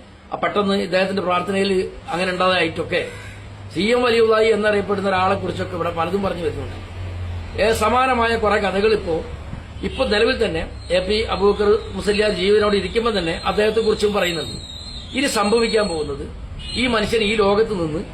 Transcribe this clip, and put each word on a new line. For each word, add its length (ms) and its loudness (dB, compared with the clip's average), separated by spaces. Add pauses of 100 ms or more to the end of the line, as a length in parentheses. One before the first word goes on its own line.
(320)
ആ 100 -6
പെട്ടെന്ന് 340 0 (100)
ഇദ്ദേഹത്തിന്റെ 420 0
പ്രാർത്ഥനയിൽ 440 0 (400)
അങ്ങനെ 220 -2
ഉണ്ടായതായിട്ടൊക്കെ 680 0 (720)
സി 100 0 (120)
എം 100 2
വലിയുള്ളാഹി 500 4
എന്നറിയപ്പെടുന്ന 560 0
ഒരാളെ 300 2
കുറിച്ചൊക്കെ 360 -4
ഇവിടെ 200 -2
പലതും 280 0
പറഞ്ഞു 200 -2
വരുന്നുണ്ട്. 320 -4 (840)
ഏ, 20 4 (160)
സമാനമായ 520 2 (100)
കുറെ 220 4
കഥകൾ 340 2
ഇപ്പോ, 160 -2 (720)
ഇപ്പോ 160 -2 (100)
നിലവിൽ 300 2
തന്നെ 180 -2 (360)
എ 100 2
പി 100 0 (180)
അബൂബക്കർ 340 2 (280)
മുസല്ലിയാർ 340 2 (100)
ജീവനോട് 400 4
ഇരിക്കുമ്പോൾ 360 0
തന്നെ 180 -2 (160)
അദ്ദേഹത്തെ 360 2
കുറിച്ചും 300 2
പറയുന്നുണ്ട്. 400 -2 (600)
ഇനി 120 0 (100)
സംഭവിക്കാൻ 520 2
പോകുന്നത് 340 -6 (560)
ഈ 20 2 (120)
മനുഷ്യൻ 340 2
ഈ 20 0 (120)
ലോകത്ത് 380 4
നിന്ന് 200 -2 (120)